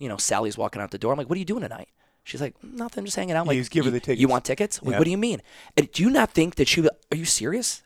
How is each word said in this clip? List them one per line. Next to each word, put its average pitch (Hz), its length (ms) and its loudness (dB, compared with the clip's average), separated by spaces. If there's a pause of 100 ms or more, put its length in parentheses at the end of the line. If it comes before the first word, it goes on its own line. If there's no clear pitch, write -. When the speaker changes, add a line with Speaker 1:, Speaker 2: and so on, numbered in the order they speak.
Speaker 1:
you 135 80 -10
know, 101 80 -8
Sally's 104 420 -2
walking 104 220 -4
out 98 100 -8
the 98 80 -10
door. 113 140 0
I'm 143 60 -2
like, 127 100 -8
"What 175 80 -2
are 190 40 -4
you 185 40 -6
doing 208 180 -4
tonight?" - 260 -12 (360)
She's - 160 -12
like, 143 200 -6
"Nothing, 233 440 -10
just 202 120 -6
hanging 185 200 -2
out." 165 60 2
I'm - 40 -4
Speaker 2:
Yeah, - 40 0
Speaker 1:
like, 135 80 2
Speaker 2:
you - 20 0
just 120 100 -6
give 156 140 2
her 127 40 0
Speaker 1:
"You, 123 40 2
Speaker 2:
the 120 80 -2
tickets. 123 200 0
Speaker 1:
you 135 60 8
want 123 180 2
tickets?" 202 360 -2
I'm - 60 -12
like, 101 80 0
Speaker 2:
Yeah. 101 40 2
Speaker 1:
"What 160 60 4
do 170 80 2
you 190 40 0
mean?" 208 260 -2 (340)
And 147 160 2
do 160 100 -2
you 233 80 6
not 277 220 4
think 165 240 2
that 139 100 4
she, - 180 4
"Are - 320 0
you 165 80 -6
serious?" - 600 -2